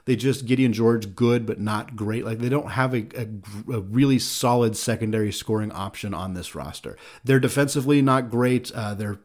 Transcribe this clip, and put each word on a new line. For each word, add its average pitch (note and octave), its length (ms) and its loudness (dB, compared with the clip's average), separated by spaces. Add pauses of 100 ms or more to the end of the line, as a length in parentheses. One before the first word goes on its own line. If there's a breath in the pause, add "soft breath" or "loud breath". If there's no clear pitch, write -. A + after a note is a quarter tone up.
They B2+ 120 2
just, B2+ 300 -2
Gideon B2 260 4
George, A2 420 2
good, A#2+ 320 2
but G#2 140 -4
not G#2+ 360 -4
great. G#2+ 280 -4
Like, A2 140 -6
they A#2+ 100 -2
don't C#3 240 -2
have B2+ 220 0
a, A2 120 -2 (100)
a A#2+ 80 -6
gr-, G#2+ 500 -10
a G#2+ 60 -2
really B2 380 4
solid A#2+ 580 2
secondary G#2+ 560 -2
scoring G#2+ 400 -2
option G2 420 -8
on F#2 200 -6
this F2+ 200 -10
roster. C#2 420 -12 (280 loud breath)
They're C3 160 6
defensively C#3 600 2
not C3 300 4
great. B2 420 2
Uh, G#2 220 -6
their, G#2 300 -6